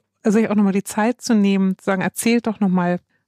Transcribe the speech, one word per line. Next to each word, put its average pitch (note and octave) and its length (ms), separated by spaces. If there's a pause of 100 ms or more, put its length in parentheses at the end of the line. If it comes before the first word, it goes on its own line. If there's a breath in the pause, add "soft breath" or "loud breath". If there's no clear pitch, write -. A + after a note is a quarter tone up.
(220)
also G#3+ 160
sich A3 100
auch G#3 60
nochmal G3+ 180
die G3 120
Zeit A3+ 360
zu - 140
nehmen, G3 440
zu - 80
sagen, F#3+ 160
„Erzählt A#3 440
doch G#3+ 140
nochmal, F3+ 400 (280)